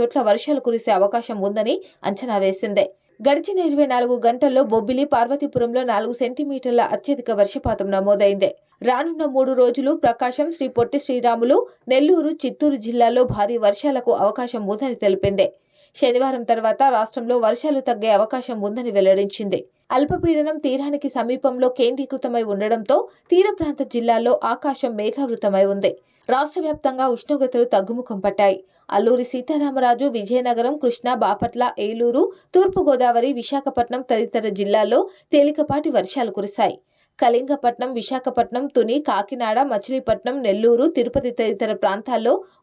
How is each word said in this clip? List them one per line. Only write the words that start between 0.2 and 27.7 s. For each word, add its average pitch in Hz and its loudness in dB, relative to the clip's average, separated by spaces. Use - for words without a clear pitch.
వర్షాలు 226 0
కురిసే 226 -2
అవకాశం 202 0
ఉందని 214 -2
అంచనా 208 -4
వేసింది. 190 0
గడిచిన 339 2
ఇరవై 294 2
నాలుగు 247 0
గంటల్లో 254 2
బొబ్బిలి, 226 0
పార్వతీపురంలో 247 0
నాలుగు 226 0
సెంటీమీటర్ల 254 -2
అత్యధిక 240 -2
వర్షపాతం 208 -2
నమోదైంది. 196 2
రానున్న 302 -2
మూడు 262 0
రోజులు 254 2
ప్రకాశం, 247 -2
శ్రీ 285 -6
పొట్టి 240 -2
శ్రీరాములు, 247 0
నెల్లూరు, 294 4
చిత్తూరు 294 -2
జిల్లాల్లో 233 2
భారీ 220 0
వర్షాలకు 240 0
అవకాశం 214 -2
ఉందని 233 -4
తెలిపింది. 196 0
శనివారం 254 0
తర్వాత 220 0
రాష్ట్రంలో 240 0
వర్షాలు 247 0
తగ్గే 226 -2
అవకాశం 220 0
ఉందని 220 -4
వెల్లడించింది. 196 0
అల్పపీడనం 302 0
తీరానికి 285 -4
సమీపంలో 247 -2
కేంద్రీకృతమై 254 -2
ఉండడంతో 214 0
తీర 392 4
ప్రాంత 294 -4
జిల్లాల్లో 233 0
ఆకాశం 240 -2
మేఘావృతమై 214 0
ఉంది. 196 0
రాష్ట్ర 294 0
వ్యాప్తంగా 269 -2
ఉష్ణోగ్రతలు 254 0
తగ్గుముఖం 233 -2